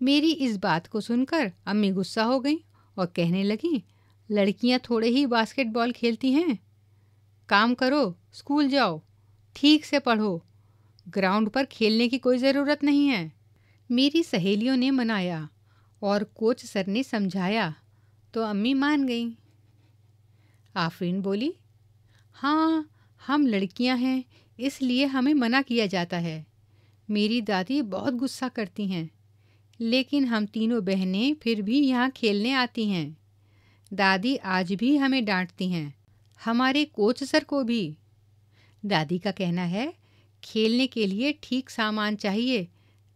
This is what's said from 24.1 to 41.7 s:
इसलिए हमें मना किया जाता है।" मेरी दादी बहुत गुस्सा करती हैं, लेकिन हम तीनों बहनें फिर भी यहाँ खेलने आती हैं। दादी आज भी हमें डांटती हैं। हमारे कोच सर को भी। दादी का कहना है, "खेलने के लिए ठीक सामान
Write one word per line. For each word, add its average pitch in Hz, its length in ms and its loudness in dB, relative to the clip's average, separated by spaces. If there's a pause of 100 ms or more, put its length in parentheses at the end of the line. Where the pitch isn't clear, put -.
इसलिए 262 460 0
हमें 269 280 2
मना 254 280 2
किया 233 260 0
जाता 175 300 -4
है।" 156 380 -8 (540)
मेरी 214 320 0
दादी 208 400 -2
बहुत 202 320 -4
गुस्सा 247 340 -4
करती 208 400 -6
हैं, 170 220 -4 (680)
लेकिन 254 460 2
हम 226 200 0
तीनों 220 400 -2
बहनें 190 500 0
फिर 226 260 -2
भी 226 180 0
यहाँ 262 320 2
खेलने 214 400 0
आती 247 360 -2
हैं। 160 300 -2 (760)
दादी 190 420 2
आज 185 380 -2
भी 247 240 2
हमें 269 280 2
डांटती 185 440 -2
हैं। 156 260 -4 (500)
हमारे 262 400 2
कोच 240 380 0
सर 311 200 0
को 277 200 -2
भी। 214 340 -4 (880)
दादी 175 340 0
का 196 120 -4
कहना 180 320 -4
है, 208 300 -4 (500)
"खेलने 226 440 0
के 220 200 -2
लिए 247 360 -2
ठीक 262 260 -6
सामान 214 460 -4